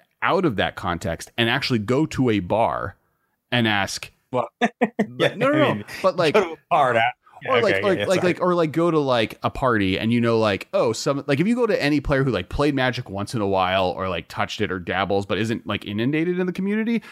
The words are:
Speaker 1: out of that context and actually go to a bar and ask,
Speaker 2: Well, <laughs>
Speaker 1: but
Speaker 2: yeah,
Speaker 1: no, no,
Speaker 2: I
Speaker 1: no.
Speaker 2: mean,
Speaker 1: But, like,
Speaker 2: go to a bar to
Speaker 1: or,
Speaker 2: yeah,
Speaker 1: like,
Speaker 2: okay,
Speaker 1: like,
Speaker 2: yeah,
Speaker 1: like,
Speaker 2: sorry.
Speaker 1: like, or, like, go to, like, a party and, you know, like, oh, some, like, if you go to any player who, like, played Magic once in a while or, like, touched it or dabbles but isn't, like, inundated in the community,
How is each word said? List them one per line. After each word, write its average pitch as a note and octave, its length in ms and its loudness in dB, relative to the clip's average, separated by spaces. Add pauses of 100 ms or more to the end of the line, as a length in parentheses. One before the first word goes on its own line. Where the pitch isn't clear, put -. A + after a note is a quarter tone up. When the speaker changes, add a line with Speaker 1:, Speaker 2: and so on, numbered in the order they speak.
(220)
Speaker 1:
out E3 220 2
of A#2+ 140 0
that F2 180 0
context E2+ 640 -4
and A#2 120 2
actually B2+ 300 0
go B2 280 0
to C3 240 0
a G#2 100 2
bar F2 560 -2 (540)
and A#2+ 140 2
ask, G2+ 460 -2 (220)
Speaker 2:
Well, - 200 -2
<laughs> - 60 -20
Speaker 1:
but - 120 0 (460)
Speaker 2:
yeah, - 180 0
Speaker 1:
no, A#3+ 140 0
no, D4 40 2
Speaker 2:
I D4+ 60 2
Speaker 1:
no. B3+ 160 2
Speaker 2:
mean, G#2 80 -8 (200)
Speaker 1:
But, F#3+ 140 0
like, E3 160 2
Speaker 2:
go G#3 100 6
to E3 80 -4
a D#3 60 -12 (120)
bar C#3 240 4
to A2+ 60 4 (480)
Speaker 1:
or, - 80 2
Speaker 2:
yeah, - 60 4
Speaker 1:
like, A#2 140 2
Speaker 2:
okay, F#2+ 80 0
Speaker 1:
like, F#3+ 160 2
Speaker 2:
yeah, G#2 80 0
Speaker 1:
like, F#3 120 2
Speaker 2:
sorry. F3+ 140 0
Speaker 1:
like, - 80 -4
or, F3+ 120 2
like, E3+ 200 0
go E3+ 180 2
to, D#3 80 2
like, B2 420 0
a A#2+ 80 -2
party G#2 480 2
and, A2+ 140 0
you A#2+ 80 2
know, A#2 180 2
like, G#2 360 0
oh, C#3 180 2
some, C#3 340 -4
like, C#3+ 140 0
if F3+ 80 2
you A#3+ 80 2
go A#3+ 100 0
to G3+ 160 0
any C#3+ 200 2
player C#3 240 2
who, C3+ 60 0
like, F2+ 180 -2
played C#3+ 260 0
Magic B2+ 340 -2
once G2 240 -8
in A#2+ 60 -2
a G2 80 0
while F#2 440 2
or, F#2+ 180 -4
like, E2+ 180 -6
touched - 320 -6
it G2 100 0
or F#2 100 -4
dabbles F#2+ 460 0
but F#2+ 120 -2
isn't, A2 280 -2
like, G2+ 200 -6
inundated D3+ 520 -2
in F#3 80 -2
the F3+ 80 -4
community, G#3+ 480 -2 (100)